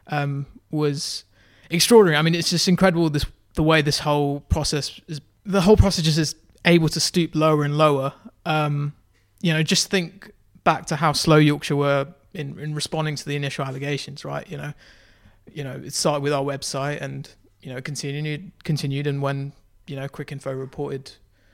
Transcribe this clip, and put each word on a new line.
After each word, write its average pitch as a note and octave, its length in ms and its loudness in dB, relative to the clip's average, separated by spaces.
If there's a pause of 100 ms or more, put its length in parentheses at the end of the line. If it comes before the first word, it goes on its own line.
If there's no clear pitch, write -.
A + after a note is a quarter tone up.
um, C#3+ 380 -4 (240)
was D3+ 540 -4 (460)
extraordinary. F3 460 6
I D3 60 4
mean, E3 120 2
it's E3+ 160 -2
just F3 180 0
incredible, F3 420 4
this, D3 160 -2 (280)
the D#3+ 80 0
way D#3 200 4
this C#3+ 180 -2
whole C#3+ 400 0
process - 680 -4
is, D3+ 140 -12 (240)
the G3 160 0
whole G3+ 160 8
process G3 280 2
just D#3+ 140 2
is D#3 160 0 (300)
able E3+ 240 6
to D#3 120 -4
stoop E3 340 0
lower D#3 300 2
and C#3+ 120 -2
lower. C#3+ 360 4 (340)
Um, D3 480 -2 (460)
you E3+ 120 0
know, D#3 100 2
just - 280 0
think - 420 -6 (320)
back E3 220 0
to D#3+ 100 -2
how D3+ 160 2
slow D#3 240 4
Yorkshire D3 400 4
were C#3+ 300 0 (260)
in, C#3+ 260 -10
in D3+ 160 -8
responding D#3 420 -4
to - 80 -12
the C#3+ 120 -4
initial C#3+ 280 -6
allegations, C#3 600 -8
right? C#3+ 240 -8
You D#3 80 -12
know, D3 160 -10 (800)
you C#3+ 120 -10
know, C3+ 200 -12
it C#3+ 80 -12
started D3 300 -2
with C#3+ 100 0
our C#3 120 -2
website C#3 560 -6
and, C3+ 280 -10 (320)
you C3+ 120 -14
know, B2+ 80 -10
continued, D3 720 -8 (120)
continued. C#3+ 420 -2
And C#3 140 -2
when, C#3 320 -4 (340)
you C#3+ 100 -12
know, C3+ 120 -8
Cricinfo C#3 500 -10
reported, C3+ 540 -10 (420)